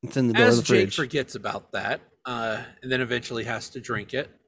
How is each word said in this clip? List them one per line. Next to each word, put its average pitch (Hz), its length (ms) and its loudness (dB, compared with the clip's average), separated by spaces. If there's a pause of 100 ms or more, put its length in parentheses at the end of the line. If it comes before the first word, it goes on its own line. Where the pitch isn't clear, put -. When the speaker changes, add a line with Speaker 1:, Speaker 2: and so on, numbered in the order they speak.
Speaker 1:
It's - 160 -6
in 127 100 2
the 117 60 2
door 117 120 8
Speaker 2:
as 120 140 6
Speaker 1:
of 113 80 -2
the - 60 6
Speaker 2:
Jake - 140 8
Speaker 1:
fridge. 101 100 -6
Speaker 2:
forgets 139 380 -4
about 104 360 -8
that, 104 300 -4 (240)
uh, 117 360 -4 (200)
and 127 100 -6
then 127 80 0
eventually 120 460 -4
has 113 240 -6
to 131 100 -14
drink 110 340 -6
it 135 160 -4 (180)